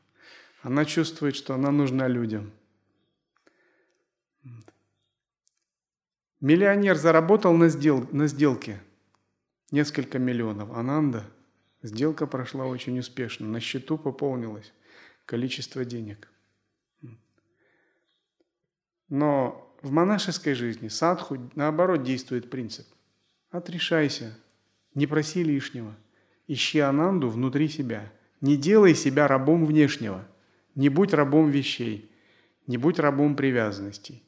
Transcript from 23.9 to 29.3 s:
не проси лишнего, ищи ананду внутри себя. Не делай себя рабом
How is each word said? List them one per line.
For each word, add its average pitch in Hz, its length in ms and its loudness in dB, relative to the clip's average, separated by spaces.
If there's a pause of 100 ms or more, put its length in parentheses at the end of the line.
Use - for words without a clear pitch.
не 143 140 0
проси 151 340 -2
лишнего, 131 500 -4 (540)
ищи 147 320 -2
ананду 147 500 2
внутри 131 400 0
себя. 113 400 -6 (320)
Не 143 160 2
делай 185 380 8
себя 143 320 2
рабом 143 400 4